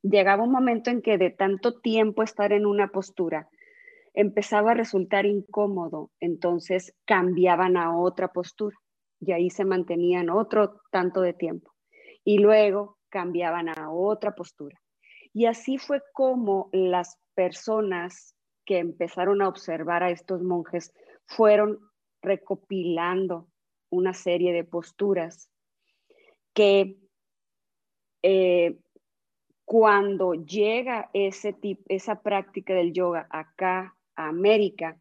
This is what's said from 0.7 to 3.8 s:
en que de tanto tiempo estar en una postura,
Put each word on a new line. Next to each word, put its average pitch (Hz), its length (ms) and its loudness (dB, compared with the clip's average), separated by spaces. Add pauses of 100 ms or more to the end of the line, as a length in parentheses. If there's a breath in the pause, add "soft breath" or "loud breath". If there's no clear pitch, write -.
en 240 100 -2
que 214 160 2
de 175 140 2
tanto 196 500 -2
tiempo 220 440 0
estar 208 280 -2
en 208 140 2
una 202 220 0
postura, 170 600 -6 (680 soft breath)